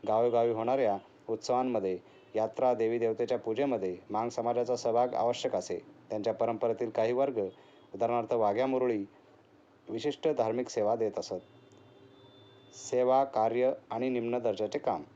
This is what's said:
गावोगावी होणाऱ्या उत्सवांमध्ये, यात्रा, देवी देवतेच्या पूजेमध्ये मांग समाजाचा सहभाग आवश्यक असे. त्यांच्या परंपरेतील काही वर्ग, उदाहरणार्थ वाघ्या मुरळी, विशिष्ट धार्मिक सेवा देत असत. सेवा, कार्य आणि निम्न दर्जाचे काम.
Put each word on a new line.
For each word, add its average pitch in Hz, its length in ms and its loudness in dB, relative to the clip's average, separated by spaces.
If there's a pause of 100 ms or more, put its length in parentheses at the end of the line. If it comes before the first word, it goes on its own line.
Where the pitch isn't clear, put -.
गावोगावी 117 440 4
होणाऱ्या 117 460 2 (300)
उत्सवांमध्ये, 113 720 0 (380)
यात्रा, 117 380 2
देवी 113 240 0
देवतेच्या 113 400 0
पूजेमध्ये 110 580 -2 (140)
मांग 110 180 -2
समाजाचा 120 480 0
सहभाग 120 380 0
आवश्यक 120 420 0
असे. 87 220 -4 (320)
त्यांच्या 110 240 -2
परंपरेतील 113 560 0
काही 113 220 0
वर्ग, 127 280 0 (540)
उदाहरणार्थ 117 380 0
वाघ्या 113 340 2
मुरळी, 123 380 0 (840)
विशिष्ट 143 400 -4
धार्मिक 120 400 0
सेवा 107 280 0
देत 107 220 -2
असत. 90 220 -8 (1500)
सेवा, 127 340 4
कार्य 120 480 2 (180)
आणि 120 180 -2
निम्न 120 300 0
दर्जाचे 107 400 -2
काम. 101 240 -2 (140)